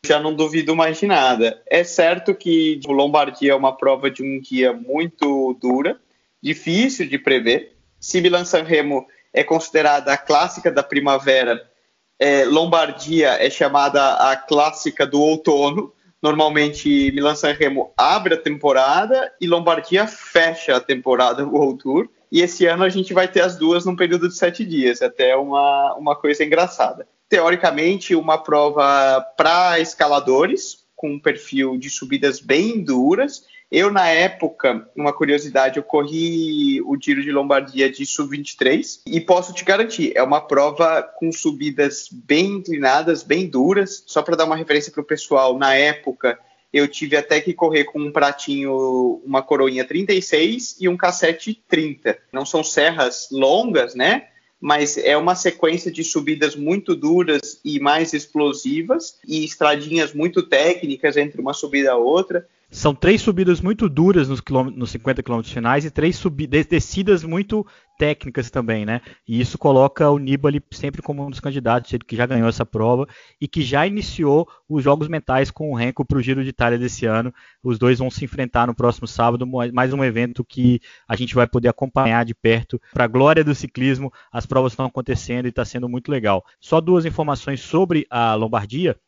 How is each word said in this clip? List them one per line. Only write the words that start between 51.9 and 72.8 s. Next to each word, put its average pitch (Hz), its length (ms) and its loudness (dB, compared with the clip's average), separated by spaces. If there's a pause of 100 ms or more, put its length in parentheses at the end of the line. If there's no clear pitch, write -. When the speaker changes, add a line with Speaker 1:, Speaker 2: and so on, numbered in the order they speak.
Speaker 1:
Não 135 140 -6
são 156 180 -2
serras 147 720 0
longas, 135 600 2
né? 175 320 0 (340)
Mas 147 380 0
é 147 180 2
uma 170 180 2
sequência 170 560 -2
de 165 140 -8
subidas 147 500 -2
muito 165 400 -4
duras 156 720 0
e 143 160 -4
mais 156 320 0
explosivas 151 1120 -4
e 156 180 -4
estradinhas 151 680 -2
muito 170 300 -2
técnicas 147 720 0
entre 147 240 -2
uma 139 140 -6
subida 139 320 -2
e 135 40 4
a 123 60 2
outra. 170 500 0 (240)
Speaker 2:
São - 240 0
três 185 260 4
subidas 180 400 2
muito 214 260 -2
duras 160 420 4
nos 135 120 -6
quilômet-, 131 340 -2
nos 120 180 -8
cinquenta 123 300 -4
quilômetros 117 300 -6
finais 127 320 0
e 156 60 -8
três 156 260 0
subi-, 151 300 -6
de-, 143 180 0
descidas 185 580 0
muito 202 440 -4 (320)
técnicas 139 520 -4
também, 113 360 -4
né? 113 160 -4 (260)
E 117 140 0
isso - 160 -4
coloca 139 500 4
o 143 80 4
Nibali 139 540 -2
sempre - 320 -10
como 143 200 -8
um 143 60 -8
dos 135 100 -14
candidatos, 123 540 -4
ele 120 100 -6
que - 140 -10
já 120 80 0
ganhou 123 240 0
essa 113 160 -4
prova 120 420 0 (320)